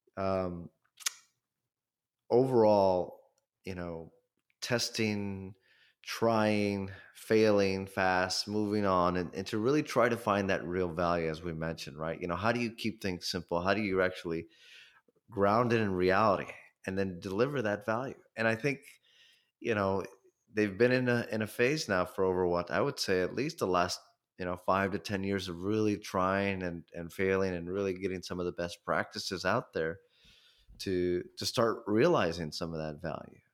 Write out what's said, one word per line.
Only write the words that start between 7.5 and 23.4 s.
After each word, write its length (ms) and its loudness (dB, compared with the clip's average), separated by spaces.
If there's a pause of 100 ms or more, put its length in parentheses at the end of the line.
fast, 640 0
moving 400 0
on, 300 4
and, 180 -2
and 100 -6
to 140 -4
really 240 2
try 260 2
to 80 0
find 320 2
that 160 0
real 220 0
value, 420 0
as 140 -6
we 100 -6
mentioned, 420 -8
right? 240 -6
You 80 -6
know, 80 -2
how 160 0
do 80 0
you 120 -4
keep 320 -8
things 260 -4
simple? 320 -4
How 140 2
do 60 -2
you 200 0
actually 460 -4 (800)
ground 420 2
it 80 4
in 120 0
reality 600 2 (360)
and 100 -4
then 220 -2
deliver 420 -2
that 240 -2
value? 300 -4 (200)
And 120 0
I 80 2
think, 240 -4 (800)
you 160 -2
know, 280 2 (480)
they've 240 0
been 160 6
in 160 2
a, 240 2
in 120 -2
a 40 -4
phase 400 0
now 180 2
for 180 -2
over 240 2
what, 240 0
I 100 2
would 180 -2
say 220 0
at 140 -2
least 240 -4